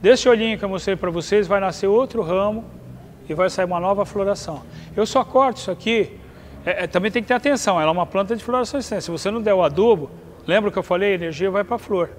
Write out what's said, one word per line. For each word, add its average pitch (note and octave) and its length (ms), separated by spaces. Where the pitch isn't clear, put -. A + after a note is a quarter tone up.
desse B3 280
olhinho A3+ 300
que - 60
eu G3+ 40
mostrei F#3+ 280
pra F3+ 140
vocês, F3 360
vai G3 140
nascer F#3+ 260
outro A3+ 340
ramo G3+ 440
e D#3+ 60
vai F3+ 140
sair F#3 160
uma F3+ 140
nova G3 260
floração. G3 600
Eu G#3+ 100
só B3 180
corto C4 360
isso - 100
aqui, G#3+ 480
é, F3+ 180
é, - 40
também F#3 240
tem A#3+ 100
que G3 60
ter B3 60
atenção, A#3 460
ela D#3 100
é - 20
uma F3 140
planta G3 280
de A3 80
floração B3 380
extensa. G3+ 220
Se - 100
você E3+ 180
não A3+ 100
der G#3 140
o F#3 80
adubo, E3+ 480
lembra G3+ 260
que - 60
eu F3+ 40
falei? F#3+ 300
A - 20
energia E3+ 360
vai G3+ 120
pra A3 160
flor. F3 400